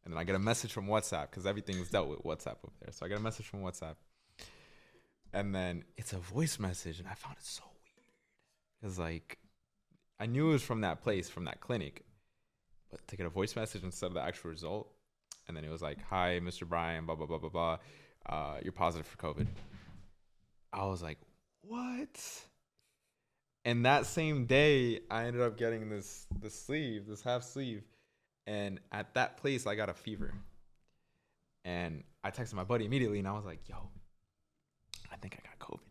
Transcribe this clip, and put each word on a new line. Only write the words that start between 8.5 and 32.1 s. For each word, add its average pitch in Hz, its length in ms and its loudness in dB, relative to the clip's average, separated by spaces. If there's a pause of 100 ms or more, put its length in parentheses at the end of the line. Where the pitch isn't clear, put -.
'Cause, 92 180 -4
like, 82 380 -4 (800)
I 107 60 -2
knew 135 240 4
it 160 40 8
was 139 100 6
from 113 180 0
that 90 200 2
place, 98 280 2
from 90 160 -4
that - 160 -6
clinic. 92 420 -4 (840)
But - 180 -14
to - 80 -8
get 95 100 -2
a 85 40 0
voice 95 260 2
message 110 280 -4
instead 90 240 -2
of 90 80 -2
the 78 60 0
actual 85 280 -4
result, 82 420 -6 (560)
and 87 80 -8
then 78 80 -6
it 78 60 -6
was 80 120 -4
like, 73 200 -4
"Hi, 90 380 4
Mister 87 260 -4
Brian, 82 400 0
blah, 80 100 0
blah, 78 120 -4
blah, 82 100 -2
blah, 78 120 -4
blah. 82 280 4 (480)
Uh, 73 380 -2
you're 92 100 -4
positive 82 340 2
for - 100 -18
covid." 76 300 0 (1300)
I 98 120 0
was 95 160 0
like, 78 180 -6 (420)
"What?" 247 840 -6 (1160)
And 120 220 6
that 135 200 8
same 151 400 2
day, 131 560 8 (100)
I 113 140 2
ended 120 160 2
up 117 160 4
getting 113 320 2
this, 104 360 -6 (140)
this - 200 -8
sleeve, 123 480 -2
this 104 140 -8
half 123 220 2
sleeve. 123 400 -4 (640)
And 101 320 -2 (120)
at 101 220 -4
that - 240 2
place, 135 300 0
I 104 80 2
got 107 140 2
a - 40 -2
fever. 107 400 -4 (1300)
And 87 400 -2 (200)